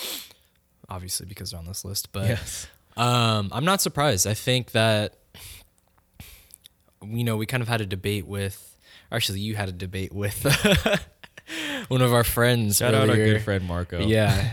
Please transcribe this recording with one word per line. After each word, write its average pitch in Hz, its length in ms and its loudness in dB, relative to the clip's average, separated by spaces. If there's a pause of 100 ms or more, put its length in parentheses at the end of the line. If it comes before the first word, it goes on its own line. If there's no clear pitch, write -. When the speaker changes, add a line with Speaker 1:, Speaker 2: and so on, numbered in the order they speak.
(880)
Speaker 1:
obviously, 90 380 -8
because 95 260 -12
they're 87 80 -12
on 82 60 -14
this 90 180 -10
list, - 300 -8
but 98 160 -2
Speaker 2:
Yes. - 380 -4 (280)
Speaker 1:
um, 113 560 2
I'm 120 140 -4
not 190 160 2
surprised. 143 460 2
I 107 80 0
think 127 360 -2
that, 110 440 2 (1900)
you 110 200 -4
know, 117 120 0
we 107 100 -2
kind 123 160 -2
of 113 60 -4
had 117 140 0
a 104 40 -2
debate 101 420 -4
with, 98 500 -8 (340)
actually, 110 280 -2
you 107 160 -4
had 104 140 -4
a 90 40 -8
debate 95 400 -8
with 101 320 -4
<laughs> 233 1400 -2
one 131 140 0
of 123 120 4
our 120 100 6
friends 117 540 2
Speaker 2:
Shout 123 160 2
out 107 160 4
our 107 60 4
Speaker 1:
earlier. 107 180 4
Speaker 2:
good 110 100 2
friend 98 220 -2
Marco. 87 400 -2
Speaker 1:
Yeah, 104 360 4 (120)